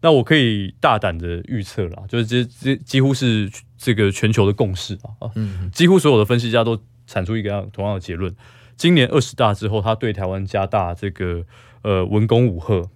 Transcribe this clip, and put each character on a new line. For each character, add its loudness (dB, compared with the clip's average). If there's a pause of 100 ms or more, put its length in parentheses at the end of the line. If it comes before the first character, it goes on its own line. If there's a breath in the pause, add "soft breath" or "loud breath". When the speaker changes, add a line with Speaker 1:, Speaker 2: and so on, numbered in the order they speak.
Speaker 1:
那 6
我 6
可 4
以 0
大 4
胆 -2
的 -6
预 -6
测 -6
啦， -12
就 -2
是 0
这， 0 (160)
这 -2
几 -2
乎 2
是 0 (280)
这 0
个 2
全 0
球 4
的 2
共 -2
识 -10
啊， -14
啊， -8
Speaker 2:
嗯。 -6
Speaker 1:
几 2
乎 6
所 4
有 6
的 4
分 2
析 -4
家 2
都 -2 (280)
产 -6
出 -4
一 -4
个 -4
样， -6
同 -8
样 -4
的 -6
结 -10
论。 -6 (420 soft breath)
今 4
年 6
二 2
十 -6
大 4
之 -4
后， 0
他 0
对 -4
台 -6
湾 -4
加 -2
大 -2
这 -6
个， -6 (380 soft breath)
呃， 0
文 2
攻 4
武 -4
吓 -2